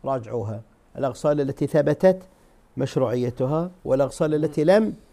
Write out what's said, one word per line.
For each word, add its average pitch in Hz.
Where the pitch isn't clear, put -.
راجعوها، 110
الأغسال 147
التي 139
ثبتت 185
مشروعيتها 131
والأغسال 135
التي 151
لم 202